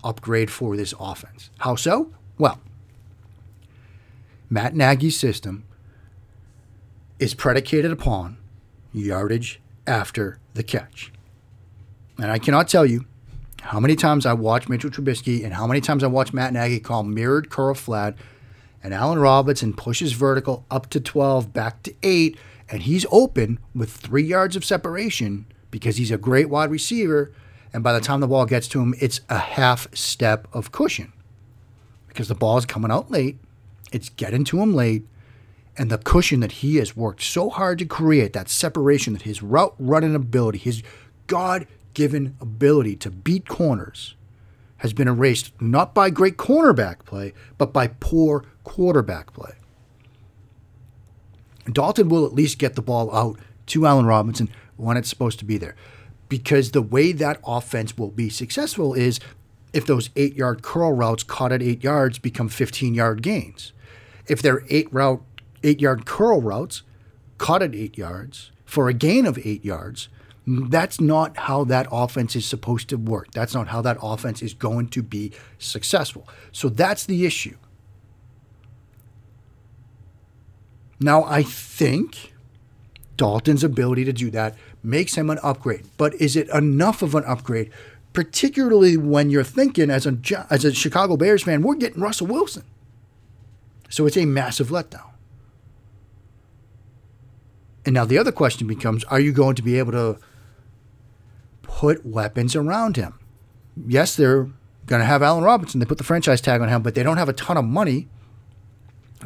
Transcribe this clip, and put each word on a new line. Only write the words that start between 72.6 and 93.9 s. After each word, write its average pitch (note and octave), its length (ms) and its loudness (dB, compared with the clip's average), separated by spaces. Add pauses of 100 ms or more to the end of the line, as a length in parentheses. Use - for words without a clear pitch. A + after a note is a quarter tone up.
to C#3 60 -6
work. A2+ 360 -6
That's - 220 -6
not A#2 140 -4
how A2+ 140 -6
that A#2+ 200 -2
offense A2 400 -6
is A2+ 120 -8
going A#2 360 -4
to A#2+ 140 -6
be G#2 280 -8 (260)
successful. - 720 -4 (240)
So - 180 -4
that's E3 360 0
the F3+ 200 0
issue. - 320 -4 (3500)
Now, D3 240 4
I D3+ 200 2
think - 920 -4 (800)
Dalton's C3 480 2
ability B2+ 420 0
to C3 80 -2
do A#2+ 180 -4
that A2 240 -4 (280)
makes D3 320 -2
him D#3 140 0
an D3+ 140 -2
upgrade. C3 420 -4 (120)
But D3+ 180 2
is C#3+ 200 2
it D#3 140 0
enough D3+ 520 2
of D3+ 140 0
an D3 100 0
upgrade, A#2+ 460 -4 (420)
particularly G#3 840 4
when D3 320 4
you're C#3 140 4
thinking B3+ 460 2
as C3+ 160 0
a C#3 80 0
Gi-, B2+ 220 -4 (140)
as C#3 160 2
a C#3+ 80 4
Chicago F3 420 0
Bears G3 280 4
fan, D#3 180 2
"We're C#4 140 2
getting A#3 260 -4
Russell G3+ 260 -4
Wilson"? C#4+ 360 -2 (1300)
So - 160 0